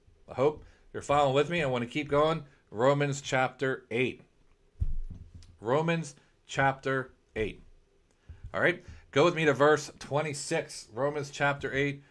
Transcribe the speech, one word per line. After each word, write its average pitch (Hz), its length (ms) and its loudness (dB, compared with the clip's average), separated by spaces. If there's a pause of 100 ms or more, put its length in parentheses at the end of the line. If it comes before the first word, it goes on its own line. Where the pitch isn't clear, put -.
(280)
I - 60 -16
hope 143 280 0 (300)
you're 104 100 -8
following 143 320 2
with 143 140 2
me. 170 140 -2
I 143 40 0
wanna 120 200 -2
keep 143 240 -6
going. 151 340 2 (260)
Romans 143 520 2
chapter 131 680 -2
eight. 120 300 -2 (1400)
Romans 156 520 0 (320)
chapter 135 640 -2 (240)
eight. 107 260 -4 (920)
All 90 80 -4
right, 175 240 0 (280)
go 139 120 6
with 175 100 4
me 160 120 0
to 143 80 6
verse 143 440 4
twenty-six. 151 920 -6
Romans 143 380 -4
chapter 143 420 -2
eight, 143 380 -2